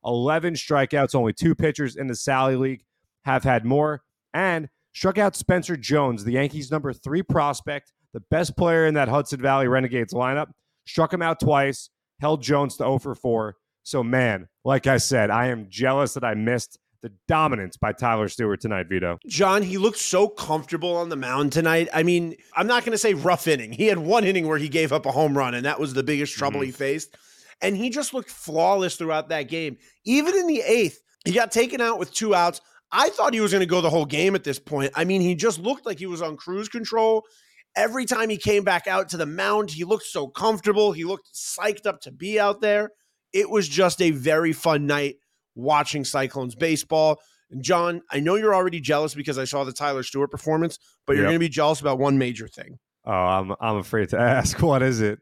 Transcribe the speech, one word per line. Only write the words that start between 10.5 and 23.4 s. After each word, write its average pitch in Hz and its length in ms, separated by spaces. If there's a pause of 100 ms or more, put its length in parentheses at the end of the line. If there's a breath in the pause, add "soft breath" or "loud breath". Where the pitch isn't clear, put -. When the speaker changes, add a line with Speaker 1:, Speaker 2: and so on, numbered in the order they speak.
Speaker 1:
Struck 160 260
him 175 120
out 165 160
twice, 139 500 (300)
held 147 240
Jones 143 340
to - 80
oh 135 140
for 131 160
four. 110 400 (260)
So, 131 220
man, 117 440 (160)
like 131 220
I 135 120
said, 110 340
I 120 160
am 113 220
jealous 131 440
that 131 100
I 110 120
missed 113 420 (240)
the 110 100 (160)
dominance 135 480
by 107 160
Tyler 110 380
Stewart 104 320
tonight, 95 260
Vito. 87 380
Speaker 2:
John, 190 380
he 185 160
looked 214 180
so 190 300
comfortable 165 680
on 170 140
the 160 60
mound 135 360
tonight. 165 400
I 165 120
mean, 170 320 (200 soft breath)
I'm 185 120
not 240 180
gonna 220 140
say 208 160
rough 165 320